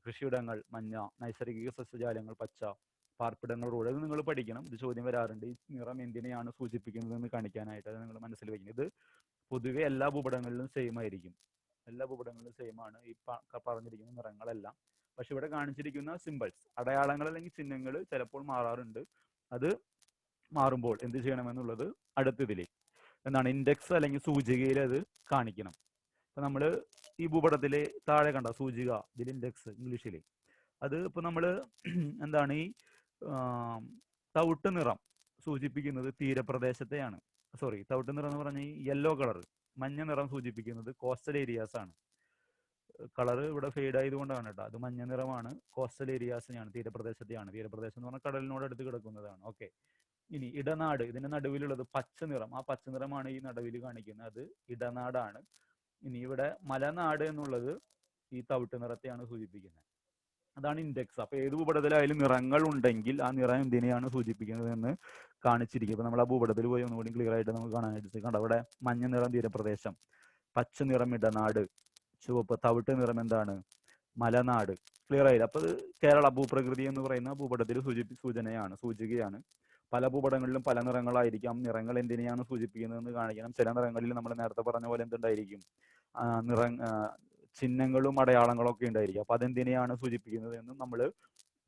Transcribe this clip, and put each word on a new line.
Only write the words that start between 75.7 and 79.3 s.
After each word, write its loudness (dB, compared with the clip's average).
കേരള 12
ഭൂപ്രകൃതി 2
എന്ന് -2
പറയുന്ന 0
ഭൂപടത്തിൽ 0
സൂചിപ്പി-, -2
സൂചനയാണ്, -4
സൂചികയാണ്. -4